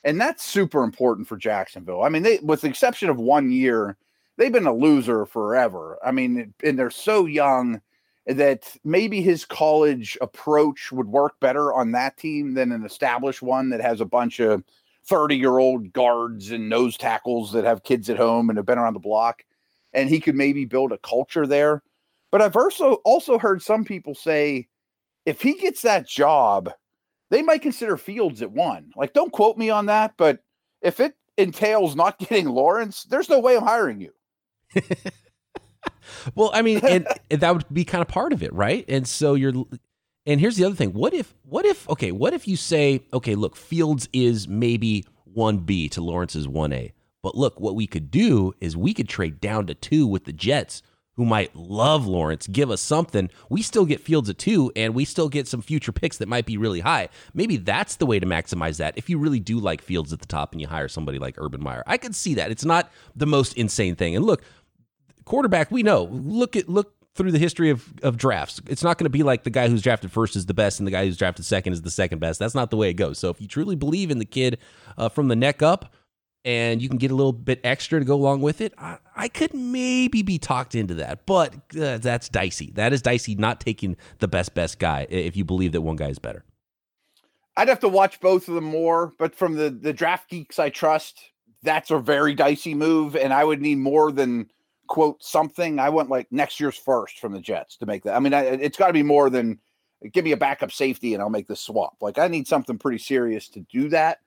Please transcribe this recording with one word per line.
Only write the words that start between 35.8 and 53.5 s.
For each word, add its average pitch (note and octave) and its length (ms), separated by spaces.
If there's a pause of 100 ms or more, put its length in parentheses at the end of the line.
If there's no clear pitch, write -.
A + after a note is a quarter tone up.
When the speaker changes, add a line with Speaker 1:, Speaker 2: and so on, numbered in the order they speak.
Speaker 2:
Well, G#3+ 180
I A3+ 100
mean, A3 240
and, F3+ 200 (120)
Speaker 1:
<laughs> - 120
Speaker 2:
and D3+ 100
that F3 140
would D#3+ 180
be E3 120
kind F3 180
of - 60
part C4+ 240
of A#2 100
it, - 100
right? A2 360
And C3 200
so D3 260
you're, C3+ 180 (760)
and D3 140
here's A3 160
the F3+ 80
other G3+ 100
thing. G#2 180
What F3 220
if, C#4+ 200 (100)
what G#3 200
if, - 240
okay, F#2+ 240
what C3+ 220
if D4+ 120
you F#3+ 100
say, C#3+ 440 (120)
"Okay, A#2 220
look, G#2 220
Fields D#3 560
is A#2+ 360
maybe A2 560 (200)
one G#2+ 340
B E2+ 320
to F2 120
Lawrence's E2+ 440
one D2 260
A. A#1+ 200 (300)
But - 120
look, C3 240
what G2 160
we A2 120
could D#2 240
do B2 500
is E2 160
we G2+ 180
could - 140
trade E2 320
down G2+ 260
to D2 80
two D3+ 320
with G2 180
the D2 80
Jets, G#2 500 (320)
who A#2+ 100
might A2 320
love A2+ 500
Lawrence, E2 420
give A#2+ 220
us G2 120
something. A2 480 (180)
We G3+ 140